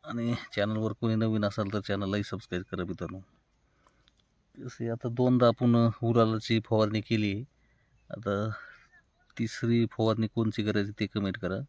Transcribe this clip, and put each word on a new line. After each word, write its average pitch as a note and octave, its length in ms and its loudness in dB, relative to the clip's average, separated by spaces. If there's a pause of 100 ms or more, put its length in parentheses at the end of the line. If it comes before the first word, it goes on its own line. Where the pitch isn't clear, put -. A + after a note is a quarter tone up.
आणि A#2+ 320 -4 (200)
चॅनलवर G#2+ 380 -2
कोणी A2+ 220 0
नवीन A2 300 0
असाल G2+ 280 -2
तर G#2+ 60 -2
चॅनललाही G2+ 440 -2
सबस्क्राईब F#2 480 -6
करा F2+ 140 -4
मित्रांनो. F2+ 340 -8 (1500)
तसे A#2 240 -8
आता A#2 200 -6
दोनदा B2 380 4
आपण A#2 420 4 (140)
उरालाची A2+ 640 2
फवारणी A2 360 2
केली. G#2+ 420 -2 (640)
आता G2+ 400 -2 (920)
तिसरी A#2 460 2
फवारणी A2 420 0
कोणची A2 360 -2
करायची G#2 360 0
ते G#2 60 0
कमेंट G2 320 -2
करा. F#2+ 200 -4 (120)